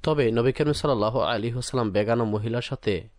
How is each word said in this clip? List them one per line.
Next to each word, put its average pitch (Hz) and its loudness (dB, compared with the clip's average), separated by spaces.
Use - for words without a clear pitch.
তবে 147 2
নবী 117 2
করিম 147 0
সাল্লাল্লাহু 120 0
আলাইহি 110 0
ওয়াসাল্লাম 120 -2
বেগানা 107 2
মহিলার 113 -2
সাথে 107 -4